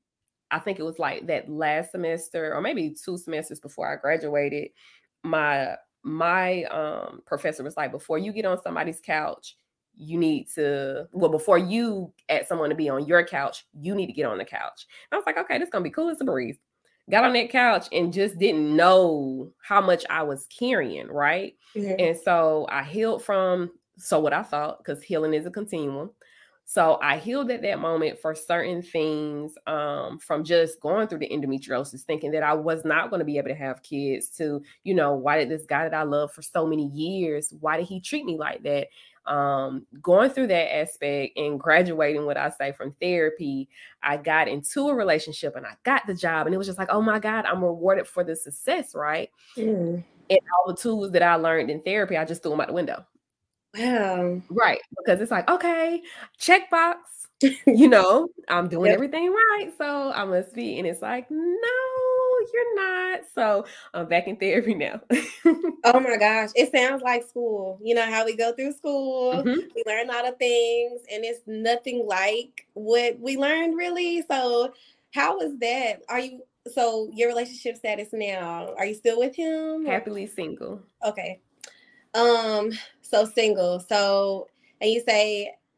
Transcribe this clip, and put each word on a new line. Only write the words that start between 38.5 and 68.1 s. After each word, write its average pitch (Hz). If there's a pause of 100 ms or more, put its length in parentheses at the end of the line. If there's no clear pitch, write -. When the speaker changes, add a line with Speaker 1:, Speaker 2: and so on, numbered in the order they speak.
Speaker 1:
that? 143 (400)
Um, 135 (160)
going 202
through 262
that 170
aspect 143
and 147
graduating, 156
what 143
I 143
say, 139
from 139
therapy, 156 (340)
I 147
got 156
into 147
a 277
relationship 160
and 131
I -
got 254
the 196
job. 160
And 175
it -
was 196
just 185
like, 190
"Oh 208
my 214
God, 214
I'm 180
rewarded 175
for 180
the 160
success," 262
right? 151 (280)
Speaker 2:
Mm. 175 (260)
Speaker 1:
And 185 (180)
all 185
the -
tools 208
that 170
I 170
learned 160
in 151
therapy, 190
I 160
just -
threw 151
'em -
out -
the -
window. - (680)
Speaker 2:
Wow. 190
Speaker 1:
Right, 202 (180)
because 202
it's 226
like, 196
"Okay, 339 (380)
checkbox." 349 (440)
Speaker 2:
<laughs> 269
Speaker 1:
You 262
know, 220 (180)
I'm 175
doing 170
Speaker 2:
Yep. -
Speaker 1:
everything 302
right, 415
so 285
I -
must 185
be, 226
and 180
it's 175
like, 247
"No, 311 (1160)
you're 466
not." 370 (120)
So 214 (280)
I'm 170
back 175
in 214
therapy 196
now. -
<laughs> - (720)
Speaker 2:
Oh 247
my 240
gosh, 214
it 240
sounds 262
like 240
school. 202
You 226
know 233
how 226